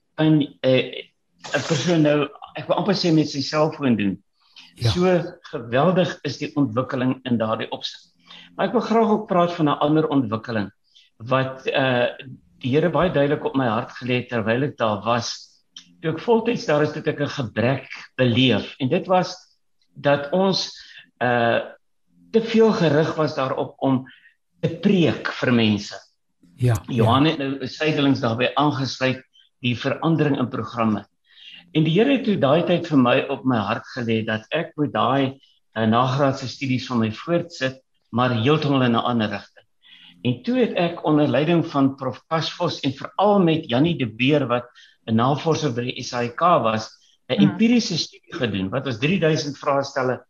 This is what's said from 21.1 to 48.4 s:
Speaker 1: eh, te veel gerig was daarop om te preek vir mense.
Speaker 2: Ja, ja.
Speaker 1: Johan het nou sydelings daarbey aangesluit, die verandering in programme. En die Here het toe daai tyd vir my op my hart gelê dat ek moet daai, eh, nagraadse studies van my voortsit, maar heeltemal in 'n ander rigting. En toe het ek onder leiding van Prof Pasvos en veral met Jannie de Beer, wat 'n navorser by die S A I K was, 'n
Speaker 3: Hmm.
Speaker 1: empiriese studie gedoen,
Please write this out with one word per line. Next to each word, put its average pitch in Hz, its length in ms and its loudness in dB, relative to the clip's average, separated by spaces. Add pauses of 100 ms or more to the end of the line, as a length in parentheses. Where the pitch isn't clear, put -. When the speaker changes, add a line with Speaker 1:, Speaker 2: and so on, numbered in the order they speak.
Speaker 1:
eh, 117 420 2 (680)
te 226 100 4
veel 220 320 2
gerig 156 440 2
was 151 180 -2
daarop 135 440 -4
om 131 280 0 (540)
te 156 80 0
preek 170 600 0
vir - 240 -2
mense. 107 420 0 (640)
Speaker 2:
Ja, 120 180 2 (140)
ja. 139 60 -6
Speaker 1:
Johan 117 320 4
het 156 120 0
nou 135 280 -6
sydelings 143 540 0
daarbey 117 340 0
aangesluit, 131 680 -2 (380)
die 123 160 -2
verandering 147 640 0
in 123 100 -2
programme. 110 560 -4 (720)
En 156 100 4
die 160 80 0
Here 233 200 4
het 254 120 0
toe 196 140 0
daai 156 280 4
tyd 175 200 0
vir 147 120 2
my 127 300 4
op 131 160 -6
my 127 120 2
hart 107 280 -2 (120)
gelê 113 300 -2
dat 110 240 -4
ek - 260 -4
moet 143 160 -2
daai, 131 480 0 (340)
eh, 113 120 -2
nagraadse 131 640 0
studies 127 380 -4
van 123 120 -2
my 110 140 0
voortsit, 165 680 -4 (320)
maar 123 180 2
heeltemal 139 540 2
in 120 80 2
'n 113 120 0
ander 113 240 0
rigting. - 380 -12 (580)
En 123 180 -2
toe 254 160 -2
het 226 160 2
ek 175 300 -2
onder 151 240 4
leiding 151 380 2
van 135 300 0
Prof 127 320 -8
Pasvos 160 520 -4
en 135 120 -2
veral 202 500 2
met 160 260 2
Jannie 143 300 2
de 131 80 -2
Beer, 127 400 2
wat 120 180 -2 (420)
'n 110 80 -2
navorser 143 600 2
by 120 80 -4
die 127 200 -8
S - 120 -10
A 120 80 -2
I 120 60 -4
K 117 120 -8
was, 120 500 2 (380)
'n 127 100 0
Speaker 3:
Hmm. 196 120 6
Speaker 1:
empiriese 220 480 2
studie - 340 -10
gedoen, 98 380 -4